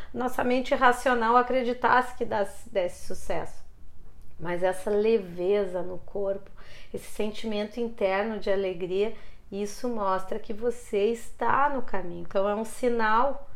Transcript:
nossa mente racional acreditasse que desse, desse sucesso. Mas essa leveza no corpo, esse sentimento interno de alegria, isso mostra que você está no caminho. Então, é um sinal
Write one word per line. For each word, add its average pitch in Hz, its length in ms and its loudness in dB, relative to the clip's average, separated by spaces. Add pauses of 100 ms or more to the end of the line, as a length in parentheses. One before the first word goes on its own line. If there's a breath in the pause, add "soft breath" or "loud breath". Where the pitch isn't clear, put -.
(140 loud breath)
nossa 254 300 0
mente 254 320 2
racional 240 640 4
acreditasse 247 800 2
que 240 80 -2
desse, 208 440 -2
desse 180 380 -2
sucesso. - 560 0 (760)
Mas 175 260 -2
essa 185 260 0
leveza 196 920 2
no 180 180 -4
corpo, 196 520 -4 (420 soft breath)
esse - 160 -8
sentimento 214 680 -2
interno 233 580 0
de 202 140 0
alegria, 190 640 0 (340 soft breath)
isso 202 380 -4
mostra 208 500 0
que - 140 -4
você 214 540 0
está 247 640 2
no 269 120 0
caminho. 175 460 0
Então, 202 220 2
é 208 40 0
um 220 120 -2
sinal 233 920 2